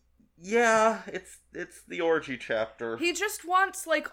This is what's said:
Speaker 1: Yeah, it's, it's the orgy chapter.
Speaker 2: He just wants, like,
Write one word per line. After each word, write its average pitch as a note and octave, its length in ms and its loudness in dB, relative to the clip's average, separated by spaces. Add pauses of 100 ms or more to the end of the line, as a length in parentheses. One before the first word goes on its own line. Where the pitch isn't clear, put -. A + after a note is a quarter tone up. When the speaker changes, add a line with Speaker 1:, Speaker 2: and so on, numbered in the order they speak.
(440)
Speaker 1:
Yeah, A3 640 4
it's, - 300 -12 (160)
it's - 340 -12
the F3 140 -6
orgy D#3 360 2
chapter. A2+ 600 -4
Speaker 2:
He F4 160 -2
just G4 340 -6
wants, F#4 380 0
like, D#4 280 -2